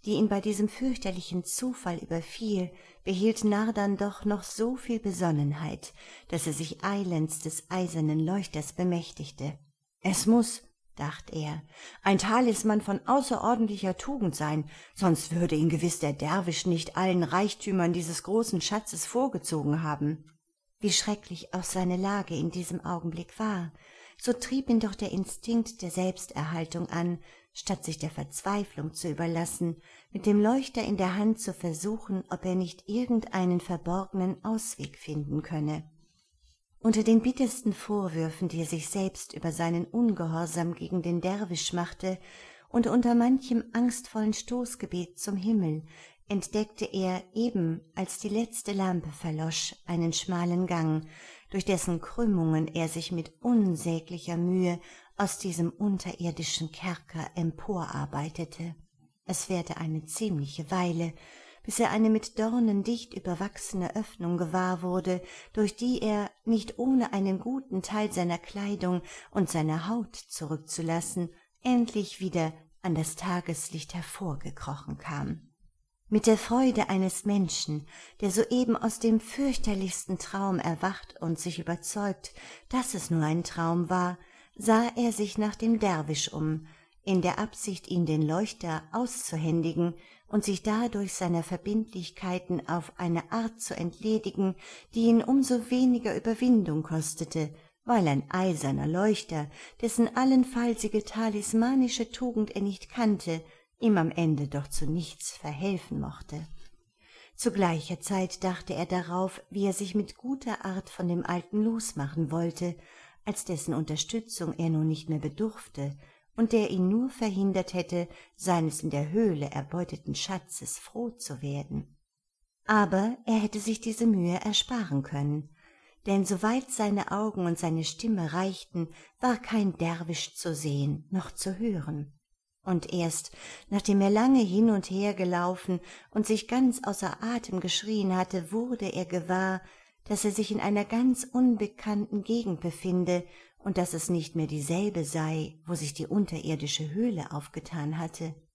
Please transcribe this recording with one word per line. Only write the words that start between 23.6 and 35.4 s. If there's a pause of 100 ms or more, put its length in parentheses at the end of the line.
so
trieb
ihn
doch
der
Instinkt
der
Selbsterhaltung
an, (320)
statt
sich
der
Verzweiflung
zu
überlassen, (300)
mit
dem
Leuchter
in
der
Hand
zu
versuchen,
ob
er
nicht
irgendeinen
verborgenen
Ausweg
finden